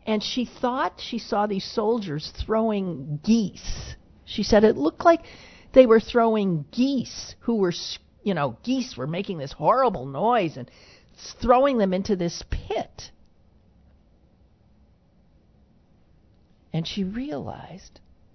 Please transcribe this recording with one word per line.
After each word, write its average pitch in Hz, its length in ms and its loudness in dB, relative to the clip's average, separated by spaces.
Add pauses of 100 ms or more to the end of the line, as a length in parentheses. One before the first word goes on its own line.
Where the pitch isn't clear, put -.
And 214 160 0
she - 220 -4
thought 262 560 -4
she - 180 -10
saw 208 300 -2
these 196 160 -4
soldiers 208 680 -2 (140)
throwing 190 800 -2
geese. - 720 -2 (300)
She - 180 -6
said 220 220 6
it 214 100 4
looked 302 300 -4
like 339 160 6 (500)
they 262 140 10
were 220 160 6
throwing 214 720 0
geese 262 680 -4
who 233 160 -2
were, 190 140 2
s-, - 300 -8 (240)
you 196 100 -2
know, 143 300 -2
geese 254 340 -4
were 127 100 -4
making 180 300 -6
this 135 160 -10
horrible 196 520 2
noise 165 520 0
and 120 120 -14 (480)
s-, - 240 -18
throwing 254 360 6
them 190 160 2
into 190 240 0
this 175 320 -4
pit. - 600 -6 (3500)
And 165 120 -2
she - 180 -6
realized 240 960 -10 (320)